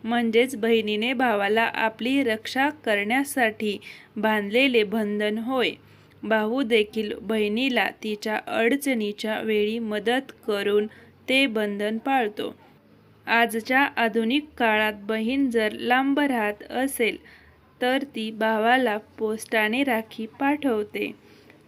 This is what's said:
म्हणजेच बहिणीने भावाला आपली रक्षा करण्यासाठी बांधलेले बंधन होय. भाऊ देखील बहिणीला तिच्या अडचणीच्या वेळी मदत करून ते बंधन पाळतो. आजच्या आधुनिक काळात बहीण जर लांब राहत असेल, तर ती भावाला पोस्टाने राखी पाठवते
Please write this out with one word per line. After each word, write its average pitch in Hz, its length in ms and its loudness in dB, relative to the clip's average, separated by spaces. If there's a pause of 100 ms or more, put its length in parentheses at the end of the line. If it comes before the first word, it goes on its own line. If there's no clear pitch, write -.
म्हणजेच 233 520 2
बहिणीने 226 580 0
भावाला 220 500 2
आपली 226 600 0
रक्षा 247 460 0
करण्यासाठी 220 1080 0 (400)
बांधलेले 214 680 2
बंधन 208 540 -2
होय. 226 340 -2 (520)
भाऊ 214 380 0
देखील 214 600 0
बहिणीला 214 680 0 (160)
तिच्या 214 440 -4
अडचणीच्या 220 920 0
वेळी 220 380 0
मदत 226 520 -2 (160)
करून 208 400 2 (420)
ते 269 160 4
बंधन 214 520 -2
पाळतो. 233 580 -2 (720)
आजच्या 233 520 2
आधुनिक 233 680 0 (100)
काळात 214 360 2
बहीण 220 560 -2
जर 220 220 0
लांब 269 480 2
राहत 233 520 0
असेल, 254 460 -2 (640)
तर 262 220 0 (120)
ती 220 160 -6
भावाला 220 680 2 (200)
पोस्टाने 220 640 0
राखी 220 420 -2 (140)
पाठवते 240 720 -2 (560)